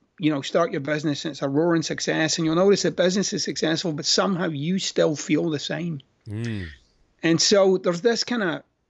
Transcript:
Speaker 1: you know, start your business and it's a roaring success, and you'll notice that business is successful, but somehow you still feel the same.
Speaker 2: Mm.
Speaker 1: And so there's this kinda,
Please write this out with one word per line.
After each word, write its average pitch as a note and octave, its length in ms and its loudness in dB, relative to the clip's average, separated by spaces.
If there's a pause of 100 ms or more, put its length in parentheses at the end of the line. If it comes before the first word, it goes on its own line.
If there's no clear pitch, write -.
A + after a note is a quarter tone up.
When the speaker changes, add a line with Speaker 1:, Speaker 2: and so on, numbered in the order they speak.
(200)
Speaker 1:
you D3+ 120 2
know, C#3+ 120 -2
start E3+ 280 0
your D#3+ 100 -4
business D3+ 440 -2
and D#3 60 -6
it's C3 100 -14
a C#3+ 80 0
roaring E3 340 2
success, D#3 540 -2
and E3 80 0
you'll D#3+ 100 0
notice F#3+ 280 4
that - 120 0
business F#3 380 2
is C#3+ 100 -2
successful, D#3+ 480 -2
but C#3+ 140 -6
somehow F#3 440 0
you D#3+ 280 -2
still E3 380 0
feel D#3+ 340 0
the D3 100 -2
same. D#3+ 420 -6 (260)
Speaker 2:
Mm. G#2+ 400 -6 (540)
Speaker 1:
And E3 180 2
so F#3+ 380 4
there's F3 240 -4
this A#3 220 2
kinda, F#3 400 -4 (260)